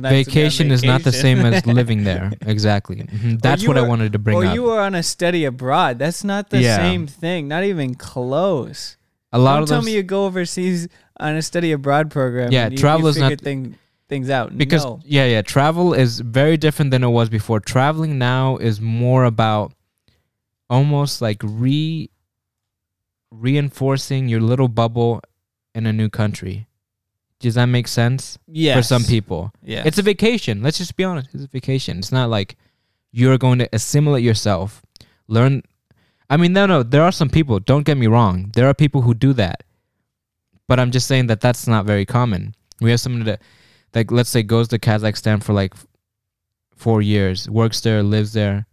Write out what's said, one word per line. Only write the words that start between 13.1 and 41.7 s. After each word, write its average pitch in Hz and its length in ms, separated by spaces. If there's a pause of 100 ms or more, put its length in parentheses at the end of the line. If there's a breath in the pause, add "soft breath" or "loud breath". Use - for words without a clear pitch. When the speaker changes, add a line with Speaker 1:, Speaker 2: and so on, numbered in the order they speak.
Speaker 1:
figure 135 140
Speaker 2:
not 143 100
Speaker 1:
thing, 135 380 (320)
things 135 180
out. 131 300
Speaker 2:
because 147 260
Speaker 1:
No. 123 180
Speaker 2:
yeah, 139 220
yeah, 117 160
travel 165 540
is 117 260
very 135 380
different 151 320
than 127 120
it 123 60
was 117 220
before. 110 280
Traveling 151 600
now 127 400
is 107 240
more 120 420
about 110 480 (960)
almost 143 540
like 107 200
re-, 143 680 (1200)
reinforcing 135 960
your 113 120
little 123 280
bubble 117 520 (540)
in 113 100
a 110 80
new 110 160
country. 98 580 (760)
Does 117 160
that 123 100
make 123 220
sense? 123 580
For 156 360
some 120 200
Speaker 1:
Yes. 104 80
Speaker 2:
people. 98 420 (100)
Speaker 1:
Yes. - 240
Speaker 2:
It's 156 120
a 208 40
vacation. 208 600
Let's 143 160
just - 180
be 185 80
honest. 165 300
It's 139 100
a 135 40
vacation. 135 500
It's 95 140
not 123 180
like 101 260 (560)
you're 127 240
going 127 220
to 123 140
assimilate 143 520
yourself. 104 560 (480 soft breath)
Learn. 120 340 (680)
I 233 60
mean, 175 160
no, 196 140
no. 170 160
There 127 200
are 180 100
some 156 160
people. 143 320
Don't 139 240
get 143 140
me 120 80
wrong. 104 480
There 123 140
are 139 60
people 143 280
who 120 100
do 135 220
that. - 300 (1040)
But 127 120
I'm 123 120
just 127 140
saying 131 200
that 113 140
that's - 260
not 110 180